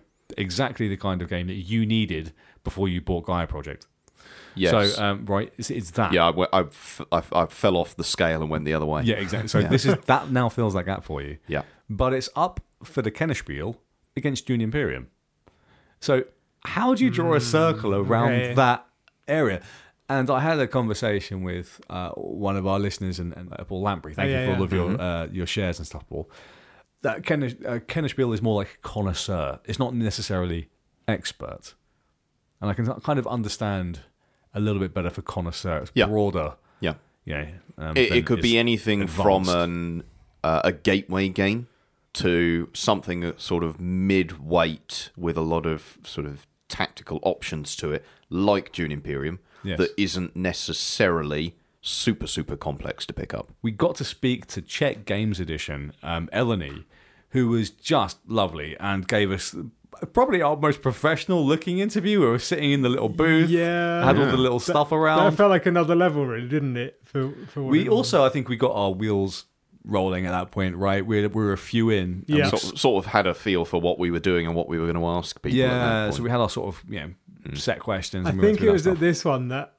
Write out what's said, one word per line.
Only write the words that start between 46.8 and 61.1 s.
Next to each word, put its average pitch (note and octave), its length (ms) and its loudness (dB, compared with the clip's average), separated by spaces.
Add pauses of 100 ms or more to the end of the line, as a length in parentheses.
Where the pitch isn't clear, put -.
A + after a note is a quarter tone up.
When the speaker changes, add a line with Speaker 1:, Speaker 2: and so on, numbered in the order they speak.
Speaker 2:
options - 540 -4
to D#2 140 -4
it, D2+ 140 -6 (240)
like G2 420 2
Dune D#2+ 200 -4
Imperium, D2 480 -6 (240)
Speaker 1:
Yes. F#2 160 -6
Speaker 2:
that F2+ 180 2
isn't F#2 380 -2
necessarily E2 1200 -2 (260)
super, - 460 0
super D2+ 280 -4
complex - 520 -8
to - 60 -8
pick - 200 -10
up. - 180 -10 (100)
Speaker 1:
We A2+ 100 -2
got A2 240 0
to - 80 -6
speak B2 440 -4
to - 140 -10
Czech B2+ 440 -4
Games G#2 340 -2
Edition, D2+ 540 -6 (100)
um, E2 280 -4
Eleni, F#2 540 -2 (460)
who B2+ 180 2
was A2+ 200 2
just A#2 480 0 (100)
lovely D#2+ 520 -2
and F#2+ 280 -2
gave G#2 240 4
us - 240 -4 (580)
probably A#3+ 280 4
our D3+ 160 4
most C#3+ 240 2
professional D#3 640 2